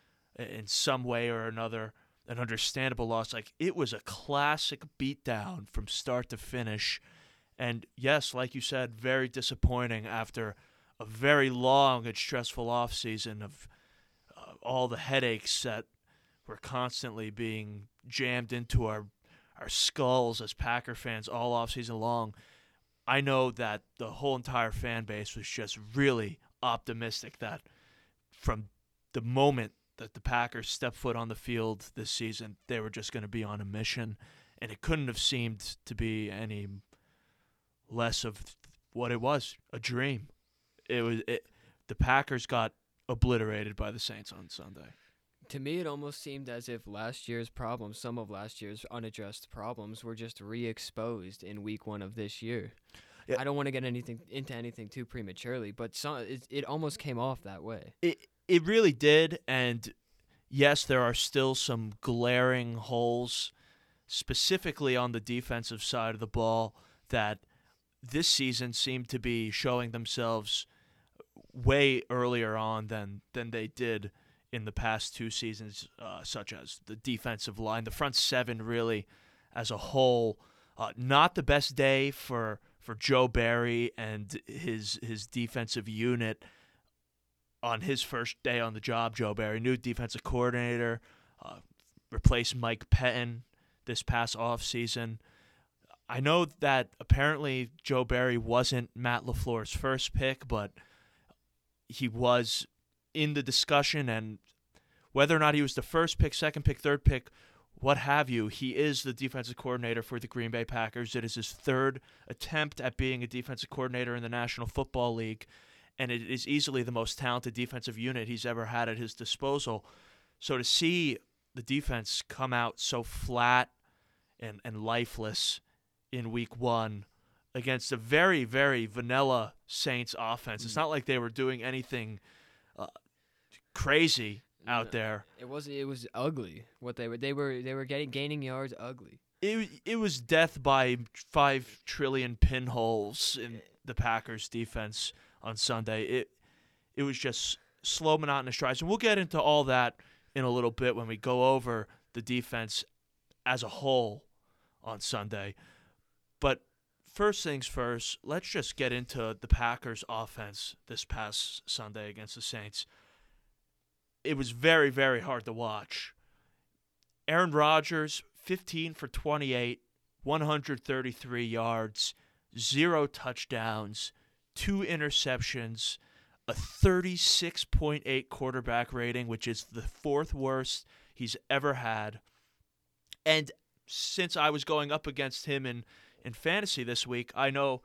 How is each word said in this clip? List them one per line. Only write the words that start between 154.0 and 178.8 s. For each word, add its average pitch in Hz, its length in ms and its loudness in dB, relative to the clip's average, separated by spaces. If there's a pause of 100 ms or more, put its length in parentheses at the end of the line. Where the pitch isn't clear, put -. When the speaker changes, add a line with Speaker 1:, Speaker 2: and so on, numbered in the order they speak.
Speaker 1:
on 110 160 -8
Sunday. 104 540 -6 (840)
But 135 220 2 (440)
first 208 380 2
things 139 240 -2
first, 120 560 -2
let's 160 240 -4
just - 280 -4
get 131 160 0
into 120 480 -4
the 120 80 -12
Packers 117 640 2
offense 110 640 -8 (120)
this 117 180 -6
past - 640 -4
Sunday 104 400 -6
against 107 260 -14
the 117 60 -14
Saints. 104 440 -8 (1400)
It 151 140 0
was 127 140 -2
very, 147 380 6
very 131 320 4
hard 120 240 -4
to 117 80 -8
watch. 110 600 -8 (1160)
Aaron 165 240 4
Rodgers, 156 720 4 (120)
fifteen 165 580 -4
for 151 140 -10
twenty-eight, 131 760 0 (420)
one 151 180 2
hundred 147 420 0
thirty-three 123 640 -4
yards, 113 680 -2 (440)
zero 147 500 4
touchdowns, 113 1040 -6 (420)
two 196 260 0
interceptions, 131 1200 -2 (500)
a - 60 -2
thirty-six 180 1080 4
point 151 420 2
eight 131 240 0
quarterback 120 640 -2